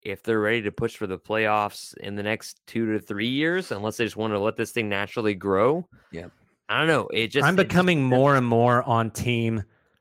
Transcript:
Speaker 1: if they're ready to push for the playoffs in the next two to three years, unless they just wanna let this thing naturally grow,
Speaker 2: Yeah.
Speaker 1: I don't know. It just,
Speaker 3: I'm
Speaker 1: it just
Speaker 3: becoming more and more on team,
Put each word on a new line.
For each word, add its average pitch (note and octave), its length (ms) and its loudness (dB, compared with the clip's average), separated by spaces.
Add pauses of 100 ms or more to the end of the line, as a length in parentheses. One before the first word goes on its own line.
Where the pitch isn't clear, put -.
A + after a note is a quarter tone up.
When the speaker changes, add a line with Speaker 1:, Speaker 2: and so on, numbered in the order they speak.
Speaker 1:
if G2 220 -10
they're A2+ 160 0
ready A2 220 2
to G2+ 100 -4
push - 240 -4
for G#2+ 120 -6
the F#2 120 -8
playoffs G#2+ 800 -2
in G2+ 180 -10
the G2+ 80 -6
next - 440 -6
two A2+ 260 -2
to G#2 60 -2
three G#2 280 -6
years, D#3+ 460 -2
unless G#2+ 240 -4
they A#2 80 0
just G2+ 100 -6
wanna G#2+ 240 -2
let A2 160 0
this A2+ 160 -4
thing A2 160 -2
naturally G#2 460 -2
grow, G2+ 520 2 (260)
Speaker 2:
Yeah. E2+ 160 -12 (420)
Speaker 1:
I A2 80 0
don't D#3 100 2
know. C#3+ 240 2
It A2 160 0
just, C3+ 180 2
Speaker 3:
I'm E3+ 100 4
Speaker 1:
it - 20 0
just F#3+ 100 4
Speaker 3:
becoming F3 340 2
more C3 360 4
and B2 80 2
more A#2+ 380 4
on A2+ 280 0
team, A2+ 520 -2 (380)